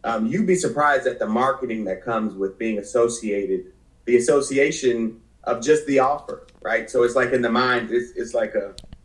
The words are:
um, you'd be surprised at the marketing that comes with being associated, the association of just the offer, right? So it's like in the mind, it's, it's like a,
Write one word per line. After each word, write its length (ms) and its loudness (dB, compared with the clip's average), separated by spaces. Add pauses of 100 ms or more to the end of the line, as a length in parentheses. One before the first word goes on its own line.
um, 240 -2
you'd 200 0
be 80 4
surprised 520 0
at 120 -4
the 80 -2
marketing 580 -2
that 180 -6
comes 320 -4
with 220 -4
being 200 -2
associated, 960 -2 (320)
the 120 4
association 1040 2 (220)
of 180 -2
just 260 2
the 120 4
offer, 460 -2 (160)
right? 280 -2
So 140 2
it's 120 2
like 160 2
in 100 2
the 100 0
mind, 400 0
it's, 240 -2
it's 180 -6
like 220 -2
a, 200 -4 (300)